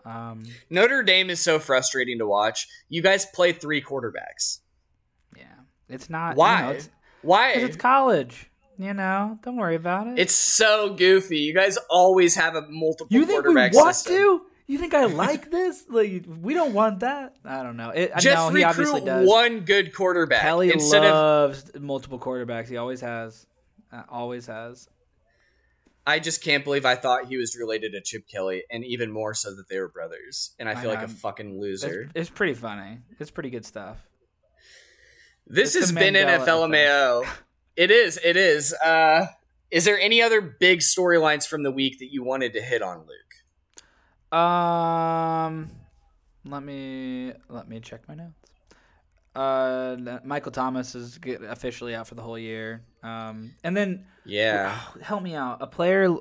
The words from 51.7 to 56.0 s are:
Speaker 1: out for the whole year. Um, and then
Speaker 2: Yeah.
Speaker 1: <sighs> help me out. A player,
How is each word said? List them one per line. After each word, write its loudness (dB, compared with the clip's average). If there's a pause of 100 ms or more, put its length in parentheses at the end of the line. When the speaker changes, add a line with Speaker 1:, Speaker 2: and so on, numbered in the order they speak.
Speaker 1:
out -12
for -20
the -18
whole -12
year. -12 (200)
Um, -14 (120)
and -4
then -4 (180)
Speaker 2:
Yeah. -2 (120)
Speaker 1:
<sighs> -20
help -8
me -10
out. -8
A -12
player, 2 (120)